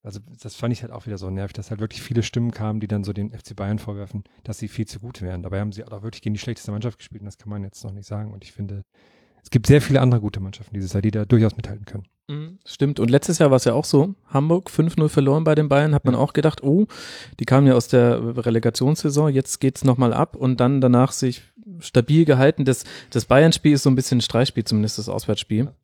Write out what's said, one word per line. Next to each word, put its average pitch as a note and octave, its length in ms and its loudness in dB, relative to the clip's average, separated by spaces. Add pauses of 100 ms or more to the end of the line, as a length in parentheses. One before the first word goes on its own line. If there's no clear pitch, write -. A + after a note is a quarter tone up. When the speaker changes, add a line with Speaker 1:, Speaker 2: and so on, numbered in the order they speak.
Speaker 1:
Also G2+ 180 -16 (200)
das - 140 -18
fand A#2+ 180 -4
ich A2+ 100 -6
halt A#2 100 -14
auch A2 140 -16
wieder G#2 120 -8
so F#2 120 -10
nervig, G2 240 -8
dass - 160 -12
halt G#2+ 100 -8
wirklich A2 200 -8
viele A#2 220 -2
Stimmen A#2 300 -4
kamen, G#2+ 260 -6
die G#2+ 80 -6
dann G2+ 160 -4
so G2+ 100 -6
den G2+ 200 -6
F A2+ 100 -18
C - 120 -20
Bayern G#2 260 -4
vorwerfen, G2+ 420 -12 (220)
dass G#2+ 140 -10
sie G#2+ 100 -10
viel - 180 -8
zu - 140 -16
gut A#2+ 200 -16
wären. F2+ 220 -8
Dabei G2 160 -6
haben G#2 140 -4
sie G#2+ 100 -14
auch - 80 -18 (140)
wirklich A2 180 -12
gegen G#2+ 120 -4
die G#2 40 -6
schlechteste - 320 -10
Mannschaft G#2+ 300 -8
gespielt - 220 -20
und G2+ 40 -16
das G2+ 120 -18
kann G#2 120 -16
man G2+ 140 -8
jetzt - 180 -16
noch G2 80 -12
nicht G2 160 -16
sagen. G#2 260 -10
Und G2+ 120 -20
ich - 80 -20
finde, G2+ 320 -10 (580)
es - 80 -20
gibt A#2+ 160 0
sehr C#3+ 160 6
viele C3+ 180 2
andere B2 200 4
gute G#2 180 -6
Mannschaften F#2+ 360 -12
dieses F#2+ 180 -6
Jahr, G2 100 -2
die G#2+ 80 2
da G#2 140 -4
durchaus A2 320 4
mithalten G#2 300 -12
können. G2 180 -14 (240)
Speaker 2:
Mhm, D#3 360 -12
stimmt. - 360 -2
Und A#2 100 2
letztes D3 280 2
Jahr D3 120 6
war's C3 140 4
ja A#2+ 80 2
auch C#3 120 -2
so. D#3+ 300 2 (140)
Hamburg D#3+ 420 0
fünf D#3+ 260 -2
null D3+ 120 2
verloren C#3+ 360 2
bei D#3 120 4
den D3+ 120 0
Bayern, D3 260 2
hat C#3 100 0
man B2+ 100 2
Speaker 1:
Ja. A#2 60 -2
Speaker 2:
auch C#3+ 140 0
gedacht, D3+ 280 0
oh, E3 240 2 (540)
die A2+ 40 -4
kamen C#3 220 6
ja C3 80 6
aus A#2+ 140 2
der A#2+ 320 4 (260)
Relegationssaison, C#3 840 0
jetzt - 280 -2
geht's - 240 -2
nochmal B2 280 4
ab - 240 -2
und B2+ 240 -2
dann C3+ 200 2
danach B2+ 300 4
sich - 320 -4 (380)
stabil C#3+ 440 2
gehalten. C#3+ 400 4
Das, B2+ 200 0 (260)
das - 140 -2
Bayern-Spiel D3+ 480 6
ist C#3+ 100 2
so C#3+ 80 4
ein B2+ 60 4
bisschen C3 220 0
ein A2+ 40 0
Streitspiel, A#2+ 420 0
zumindest G#2+ 340 -2
das G#2 100 -8
Auswärtsspiel. G#2+ 560 -2
Speaker 1:
Ja. C#3+ 80 -10 (120)